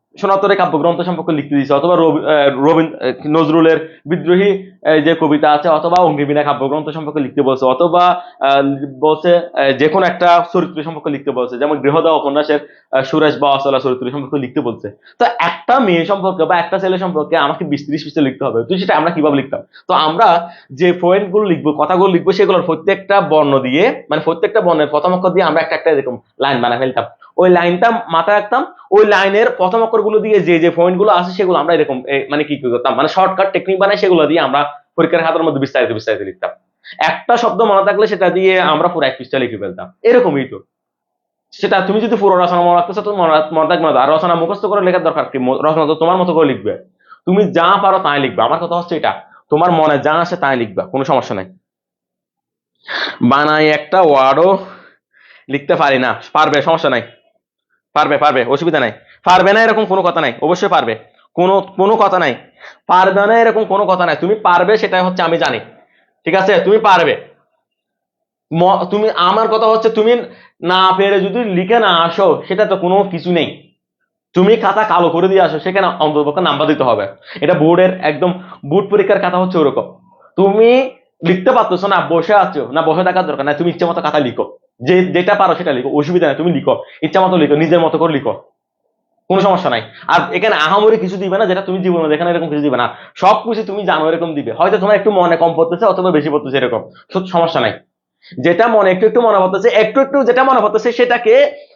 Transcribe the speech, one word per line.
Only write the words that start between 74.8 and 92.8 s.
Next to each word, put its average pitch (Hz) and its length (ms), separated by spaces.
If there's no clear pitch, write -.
কালো 175 240
করে 175 200
দিয়ে 190 140
আসো, 156 180
সেখানে 190 260
অন্ততপক্ষে 147 540
নাম্বার 151 280
দিতে 147 140
হবে। 104 260
এটা 151 140
বোর্ডের 175 480
একদম, 156 300
বোর্ড 175 240
পরীক্ষার 196 300
খাতা 180 160
হচ্ছে 185 220
ওরকম। 127 360
তুমি 226 540
লিখতে 180 260
পারতেছো 202 340
না, 180 220
বসে 165 260
আছো 151 380
না, 160 100
বসে 160 220
থাকার 185 220
দরকার 139 180
নাই, 147 140
তুমি 170 120
ইচ্ছে 170 160
মতো 170 140
খাতা 151 180
লিখো, 123 380
যে, 180 240
যেটা 180 300
পারো 185 200
সেটা 170 180
লিখো, 127 160
অসুবিধা 156 380
নাই, 135 100
তুমি 170 160
লিখো, - 300
ইচ্ছা 185 240
মতো 185 100
লিখো, 147 180
নিজের 160 260
মতো 160 180
করে 165 140
লিখো, 135 300
কোনো 196 120
সমস্যা 185 300
নাই। 117 120
আর 175 260
এখানে 196 200
আহামরি 202 420
কিছু 185 200
দিবে 190 220
না, 220 80
যেটা 185 160
তুমি 190 160
জীবনে 175 300
দেখে 151 160
না, 175 60
এরকম 165 180
কিছু 147 140
দিবে 139 140
না। 120 180